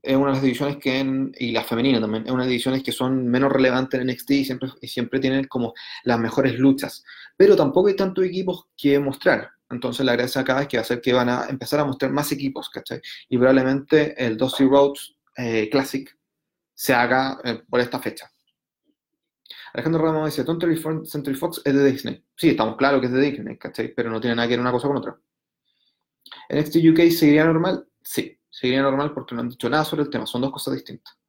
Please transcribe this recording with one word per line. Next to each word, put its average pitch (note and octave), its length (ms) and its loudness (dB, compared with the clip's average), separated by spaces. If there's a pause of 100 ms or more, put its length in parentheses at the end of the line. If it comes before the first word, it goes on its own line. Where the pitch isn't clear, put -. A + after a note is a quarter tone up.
Es C3+ 140 0
una C#3 120 2
de C3+ 60 2
las C3+ 100 0
divisiones C#3 340 0
que C3+ 220 -2
en, C3+ 400 -2
y A#2+ 120 -4
la A2 120 0
femenina A#2+ 360 2
también, A2 240 -2
es B2+ 80 -6
una B2+ 120 0
de - 20 -2
las B2+ 40 0
divisiones C3 340 -2
que - 80 -4
son C3 360 -2
menos C3+ 240 2
relevantes C3 480 2
en B2 40 -2
N B2+ 100 -2
X - 140 -12
T C#3 80 2
y C#3 100 0
siempre, C3 240 -8 (100)
y B2 80 -16
siempre B2+ 320 -4
tienen C3+ 260 0
como A#2 280 -6 (300)
las A#2 160 0
mejores A#2 400 0
luchas. C3+ 440 2 (320)
Pero G3 200 8
tampoco F3 320 4
hay G3 80 2
tantos F#3+ 280 -2
equipos F3+ 440 -4 (100)
que C#3+ 220 2
mostrar. C3 500 0 (220)
Entonces B2 340 -4
la A#2+ 100 4
gracia B2+ 260 -2
acá C3 200 0
es C#3+ 60 -4
que B2 100 -4
va A2+ 40 0
a - 40 -6
ser B2 160 -4
que B2 120 0
van B2 160 2
a B2 200 -2
empezar C3+ 300 -4
a D3 60 0
mostrar C3+ 260 -4
más D3 200 -2
equipos, C#3 380 -6
¿cachai? - 320 -12 (260)
Y B2+ 100 -2
probablemente C3+ 840 2
el A2+ 140 -2
Dusty C3 280 0
Rhodes, C#3 500 2 (200)
eh, A2+ 360 -2
Classic C3+ 440 -4 (600)
se - 180 -2
haga, B2+ 500 0
eh, A#2 240 -6
por B2 120 0
esta A#2+ 200 -2
fecha. - 320 -10 (1400)
Alejandro D#3+ 300 -2
Ramos D#3 240 0
dice, - 180 -4
"Tonto E3+ 220 -2 (400)
Century C#3 300 -6
Fox F3 280 -6
es C#3 120 0
de C#3 160 6
Disney". - 320 -8 (120)
Sí, E3 140 2
estamos A2 260 0
claros C#3 260 2
que B2+ 40 -2
es B2 80 -4
de C3 80 2
Disney, C3+ 340 -4
¿cachai? - 380 -8
Pero A#2 160 -4
no A2+ 100 -4
tiene A#2+ 160 -2
nada A#2 120 0
que A#2+ 80 2
ver A#2+ 60 -2
una B2 100 0
cosa B2 160 -2
con C#3 100 -2
otra. - 180 -8 (1300)
"N D3 120 0
X D3+ 100 -4
T E3 180 6
U D#3+ 60 8
K E3+ 160 6
seguiría D#3 340 6
normal". E3 420 0 (140)
Sí, - 340 -8 (140)
seguiría C3 320 -2
normal C#3 320 0
porque A#2+ 220 -12
no A#2 60 -6
han A#2+ 80 -6
dicho A#2+ 200 -6
nada D3+ 160 2
sobre D#3 160 -4
el C#3+ 80 -2
tema. C3 160 -6
Son B2 160 -4
dos C3+ 100 -2
cosas - 220 -8
distintas. - 420 -14 (140)